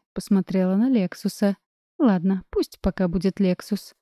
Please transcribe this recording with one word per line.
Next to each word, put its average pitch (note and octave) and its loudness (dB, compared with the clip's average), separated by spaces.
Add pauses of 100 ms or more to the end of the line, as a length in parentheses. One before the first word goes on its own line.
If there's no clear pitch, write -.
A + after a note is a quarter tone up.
(140)
посмотрела F#3+ 0
на A3+ 2
Лексуса. G3+ -2 (400)
«Ладно, F#3+ 2
пусть - -4
пока F#3 -2
будет F3+ -2
Лексус». F#3+ -2